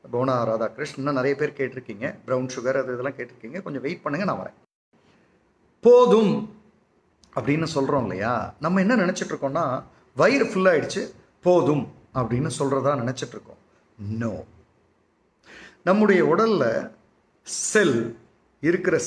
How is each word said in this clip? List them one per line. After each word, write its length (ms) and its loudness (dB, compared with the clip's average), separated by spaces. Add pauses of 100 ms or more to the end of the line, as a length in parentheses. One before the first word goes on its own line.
(120)
போனா 360 0
ராதாகிருஷ்ணன், 500 -4
இன்னும் 240 -2
நிறைய 140 0
பேர் 240 -4
கேட்டிருக்கீங்க, 560 -8 (100)
brown 300 -4
sugar 280 -2
அது 100 -8
இதெல்லாம் 260 -8
கேட்டிருக்கீங்க, 420 -14
கொஞ்சம் 200 -10
wait 200 -8
பண்ணுங்க, 280 -4
நான் 160 -6
வரேன். 120 -16 (1300)
"போதும்" 480 8 (1040)
அப்படின்னு 380 0
சொல்றோம் 280 0
இல்லையா? 580 -4
நம்ம 200 0
என்ன 160 2
நினைச்சிட்டு 380 -2
இருக்கோம்னா, 320 -4 (500)
"வயிறு 300 4
full 260 2
ஆயிடுச்சு, 300 0 (400)
போதும்" 420 2 (300)
அப்படின்னு 360 -2 (100)
சொல்றதா 420 0
நினைச்சிட்டு 340 -8
இருக்கோம். 260 -20 (600)
No. 120 -4 (1500)
நம்முடைய 420 4
உடல்ல 380 2 (840)
செல் 720 0 (460)
இருக்கிற 320 0 (120)